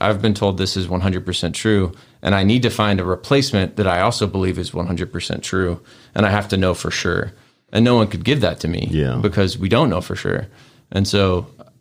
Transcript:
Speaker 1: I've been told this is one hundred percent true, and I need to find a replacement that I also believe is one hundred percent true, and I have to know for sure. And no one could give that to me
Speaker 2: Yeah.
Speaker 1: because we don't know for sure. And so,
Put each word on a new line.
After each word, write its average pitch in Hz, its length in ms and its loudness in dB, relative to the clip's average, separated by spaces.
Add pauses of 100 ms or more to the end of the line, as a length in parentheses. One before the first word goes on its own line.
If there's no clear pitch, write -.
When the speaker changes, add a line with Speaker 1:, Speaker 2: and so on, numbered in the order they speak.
Speaker 1:
I've 104 220 0
been 107 100 2
told 98 240 0
this 92 200 -2
is 92 120 -4
one 92 140 -2
hundred 95 240 0
percent 87 280 -4
true, 98 380 2 (300)
and 101 120 2
I 95 100 2
need 120 180 4
to 117 80 2
find 104 300 0
a 87 40 -2
replacement 98 720 0
that 104 100 0
I 87 140 2
also 107 260 0
believe 92 320 -2
is 87 140 -8
one 87 140 -4
hundred 87 260 -4
percent 85 300 -6
true, 90 380 -2 (340)
and 107 100 2
I 98 60 4
have 104 180 0
to 98 80 0
know 92 160 2
for 85 180 -6
sure. - 420 -2 (380)
And 113 140 4
no 123 120 6
one 110 100 4
could 87 180 -6
give 139 160 2
that 87 200 0
to 82 80 -4
me - 220 -2
Speaker 2:
Yeah. 69 300 0
Speaker 1:
because 98 380 0
we 92 100 -2
don't 120 220 2
know 80 100 0
for - 160 -6
sure. - 300 -4 (440)
And 98 160 0
so, 92 420 2 (320)